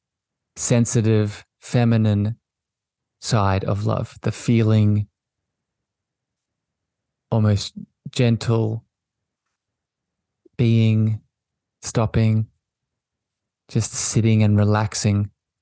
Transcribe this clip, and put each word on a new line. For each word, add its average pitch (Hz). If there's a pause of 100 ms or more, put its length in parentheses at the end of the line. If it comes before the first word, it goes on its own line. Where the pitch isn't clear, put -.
(560)
sensitive, 110 (160)
feminine 110 (840)
side 98
of 101
love, 110
the 110
feeling, 107 (2250)
almost 107 (380)
gentle 113 (1700)
being, 110 (600)
stopping, 110 (1200)
just -
sitting 110
and 104
relaxing 104 (300)